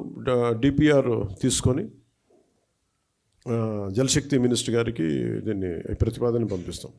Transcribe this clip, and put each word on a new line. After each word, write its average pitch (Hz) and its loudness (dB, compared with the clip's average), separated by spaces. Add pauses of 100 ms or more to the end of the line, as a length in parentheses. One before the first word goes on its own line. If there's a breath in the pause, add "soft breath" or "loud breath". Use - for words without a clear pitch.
(240)
డ-, 120 2
డిపిఆర్ 135 4
తీసుకొని, 127 0 (1600)
ఆ, 110 -2
జలశక్తి 135 0
మినిస్టర్ 120 2
గారికి 117 0 (300)
దీన్ని 98 -6
ప్రతిపాదన 117 0
పంపిస్తాం. 90 -8